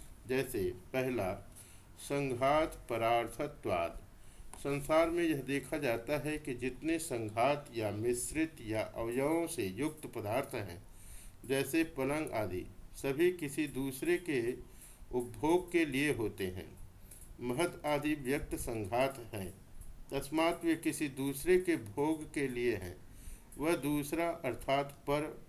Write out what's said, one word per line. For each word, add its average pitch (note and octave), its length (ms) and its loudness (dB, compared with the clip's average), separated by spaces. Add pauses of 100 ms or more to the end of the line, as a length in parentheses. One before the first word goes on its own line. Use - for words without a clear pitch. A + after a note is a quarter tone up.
(280)
जैसे B2+ 460 2 (200)
पहला, A#2 580 0 (480)
संघात C#3+ 880 2
परार्थत्वात्। A2+ 1160 2 (540)
संसार D3 500 4
में E3+ 140 2
यह D#3 180 2
देखा C#3 360 -2
जाता C#3 400 2
है D3 200 -2
कि C#3+ 160 -6
जितने C3 460 -2
संघात A#2+ 760 0
या G#2+ 160 0
मिश्रित B2 680 0
या A2 200 0
अवयवों C3+ 680 0
से A#2+ 180 -2
युक्त A2 400 -4
पदार्थ A2 500 -2
हैं, F#2 280 -6 (600)
जैसे C#3 380 2
पलंग D3 480 0
आदि, F#2 340 -2 (300)
सभी C#3+ 360 4
किसी D3+ 360 -2
दूसरे C#3 500 0
के C3 340 2 (600)
उपभोग D3 600 2
के E3 140 6
लिए C#3 280 2
होते G2+ 340 0
हैं। F#2 300 -8 (600)
महत C3+ 460 0
आदि D3+ 300 2
व्यक्त C#3 400 -2
संघात A#2 760 0
हैं, F#2+ 200 -4 (600)
तस्मात् D#3+ 520 2
वे E3 100 6
किसी D3+ 340 0
दूसरे C#3 500 4
के F3 160 4
भोग D3+ 580 0
के C#3 140 2
लिए A#2+ 280 2
हैं। F2 220 -6 (600)
वह D#3+ 180 4
दूसरा D3 540 0
अर्थात C#3 600 0
पर D3 580 -2